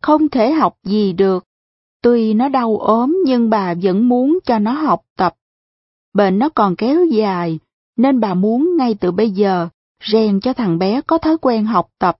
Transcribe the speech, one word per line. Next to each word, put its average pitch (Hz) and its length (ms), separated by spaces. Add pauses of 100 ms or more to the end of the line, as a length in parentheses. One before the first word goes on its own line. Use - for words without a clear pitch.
không 302 260
thể 247 240
học 269 320
gì 202 280
được. 185 320 (580)
Tuy 226 320
nó 247 140
đau 240 280
ốm 254 500
nhưng 240 240
bà 190 320
vẫn 202 260
muốn 262 360
cho 233 140
nó 208 140
học 277 280 (160)
tập. 175 180 (800)
Bệnh 196 240
nó 269 100
còn 202 280
kéo 294 280
dài, 190 540 (380)
nên 262 240
bà 202 140
muốn 240 420
ngay 247 240
từ 180 120
bây 208 180
giờ 185 380 (360)
rèn 214 360
cho 254 120
thằng 180 260
bé 202 220
có 330 180
thói 320 220
quen 226 240
học 214 240 (100)
tập 180 220